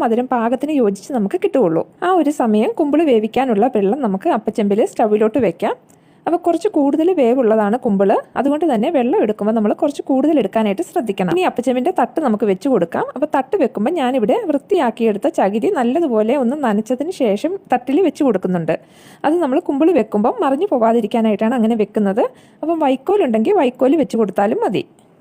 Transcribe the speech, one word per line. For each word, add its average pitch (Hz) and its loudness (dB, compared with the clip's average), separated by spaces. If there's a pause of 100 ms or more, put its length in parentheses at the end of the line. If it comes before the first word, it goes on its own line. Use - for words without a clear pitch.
മധുരം 247 0
പാകത്തിന് 247 -2
യോജിച്ച് 202 -2
നമുക്ക് 208 -2
കിട്ടുകയുള്ളൂ. 196 0 (240)
ആ 359 2 (100)
ഒരു 285 0
സമയം 226 2 (100)
കുമ്പിൾ 294 2
വേവിക്കാനുള്ള 226 0 (100)
വെള്ളം 208 0
നമുക്ക് 196 -2
അപ്പച്ചെമ്പിൽ 202 -2 (120)
സ്റ്റൗവിലോട്ട് 226 0
വെക്കാം. 220 -4 (520)
അപ്പോൾ 339 0
കുറച്ച് 339 0
കൂടുതൽ 302 2 (120)
വേവുള്ളതാണ് 226 2
കുമ്പിൾ, 196 2 (300)
അതുകൊണ്ട് 285 0
തന്നെ 226 0
വെള്ളം 269 0
എടുക്കുമ്പോൾ 214 -2
നമ്മൾ 214 0 (100)
കുറച്ച് 294 -2
കൂടുതൽ 294 2
എടുക്കാനായിട്ട് 208 -2
ശ്രദ്ധിക്കണം. 196 -4
ഇനി 370 0
അപ്പച്ചെമ്പിൻ്റെ 254 -2
തട്ട് 254 -2
നമുക്ക് 214 0
വെച്ച് 190 -2
കൊടുക്കാം. 185 -2 (100)
അപ്പോൾ 294 -4
തട്ട് 269 -2
വെക്കുമ്പോൾ 240 -2
ഞാനിവിടെ 254 0 (140)
വൃത്തിയാക്കിയെടുത്ത 240 0
ചകിരി 214 0
നല്ലതുപോലെ 247 0 (100)
ഒന്ന് 240 0 (100)
നനച്ചതിന് 247 -2
ശേഷം 233 0 (200)
തട്ടിൽ 254 -2 (100)
വെച്ച് - -2
കൊടുക്കുന്നുണ്ട്. 180 -2 (520)
അത് 302 2
നമ്മൾ 269 0 (100)
കുമ്പിൾ 311 2 (100)
വെക്കുമ്പോൾ 214 0 (100)
മറിഞ്ഞു 285 0
പോകാതിരിക്കാനായിട്ടാണ് 226 0
അങ്ങനെ 220 2
വെക്കുന്നത്. 202 0 (400)
അപ്പം 330 -2
വൈക്കോലുണ്ടെങ്കിൽ 269 0
വൈക്കോൽ 269 2
വെച്ച് 247 -2
കൊടുത്താലും 208 0
മതി. 196 -2 (380)